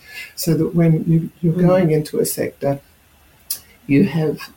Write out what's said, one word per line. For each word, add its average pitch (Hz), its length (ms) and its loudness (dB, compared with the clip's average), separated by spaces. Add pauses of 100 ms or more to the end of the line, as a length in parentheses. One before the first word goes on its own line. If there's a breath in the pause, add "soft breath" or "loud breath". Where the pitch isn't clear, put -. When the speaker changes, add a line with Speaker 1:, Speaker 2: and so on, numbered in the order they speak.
(360 loud breath)
Speaker 1:
so - 200 -2
that 160 200 -2
when 165 320 2
you, 165 220 0 (120)
you're 170 120 0
Speaker 2:
Mm. 180 140 2
Speaker 1:
going 185 240 4
into 151 280 -2
a - 60 0
sector, 139 540 -4 (1080 loud breath)
you 139 160 4
have 156 340 -2 (200)